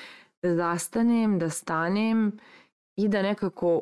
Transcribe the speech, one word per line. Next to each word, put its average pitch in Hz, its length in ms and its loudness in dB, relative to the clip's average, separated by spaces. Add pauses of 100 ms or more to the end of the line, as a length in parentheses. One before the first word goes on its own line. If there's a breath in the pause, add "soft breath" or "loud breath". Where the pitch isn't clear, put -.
(420 loud breath)
da 175 140 0
zastanem, 214 840 0
da 165 100 0
stanem 208 920 0 (560 loud breath)
i 208 120 0
da 202 140 2
nekako 190 600 0